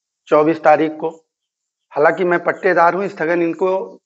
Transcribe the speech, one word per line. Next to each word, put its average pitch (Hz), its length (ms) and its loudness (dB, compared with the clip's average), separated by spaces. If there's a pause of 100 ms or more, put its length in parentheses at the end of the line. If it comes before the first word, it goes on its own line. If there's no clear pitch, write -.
(280)
चौबीस 156 360 2
तारीख 156 280 4
को। - 360 -10 (600)
हालांकि 160 340 0
मैं 175 200 -2
पट्टेदार 170 500 0
हूँ, 190 140 -4
स्थगन 170 340 -2
इनको 185 440 -2 (200)